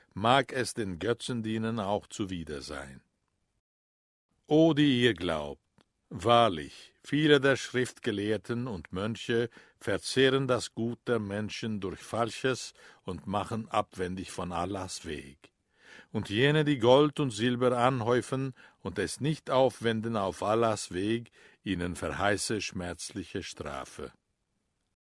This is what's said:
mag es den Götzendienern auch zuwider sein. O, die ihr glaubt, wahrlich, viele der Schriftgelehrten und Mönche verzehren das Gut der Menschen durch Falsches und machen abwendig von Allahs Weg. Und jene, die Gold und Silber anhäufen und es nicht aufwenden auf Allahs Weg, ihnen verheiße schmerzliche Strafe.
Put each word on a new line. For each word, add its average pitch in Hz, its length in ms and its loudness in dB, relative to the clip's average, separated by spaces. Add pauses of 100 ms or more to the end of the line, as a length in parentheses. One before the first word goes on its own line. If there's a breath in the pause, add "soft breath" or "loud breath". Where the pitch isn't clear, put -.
(140 soft breath)
mag 120 380 4
es 123 220 -4
den 95 240 -6
Götzendienern 113 840 -4
auch 101 280 -2
zuwider 82 540 -6
sein. 69 380 -12 (1500)
O, 160 280 6
die 139 280 4
ihr 120 120 6
glaubt, 78 480 -4 (460)
wahrlich, 104 840 2 (100)
viele 147 380 4
der 135 160 4
Schriftgelehrten 117 1120 -4
und 95 260 -10
Mönche 117 560 -2 (300 loud breath)
verzehren 131 680 2
das 123 260 0
Gut 117 320 -4
der 117 140 2
Menschen 104 600 -6
durch 92 200 -6
Falsches 117 720 -4 (300 loud breath)
und 87 220 -10
machen 104 420 -4
abwendig 92 640 -4
von 90 220 -8
Allahs 92 540 -6
Weg. 71 320 -12 (720 loud breath)
Und 110 160 -6
jene, 143 360 4
die 147 140 0
Gold 135 420 6
und 139 100 0
Silber 120 480 0
anhäufen 127 760 0 (280 loud breath)
und 95 160 -8
es 90 220 -4
nicht 147 300 -4
aufwenden 117 640 0
auf 95 260 -2
Allahs 107 500 0
Weg, 110 380 -4 (320 soft breath)
ihnen 90 320 -2
verheiße 92 640 -2
schmerzliche 87 840 -8
Strafe. 69 640 -12 (960)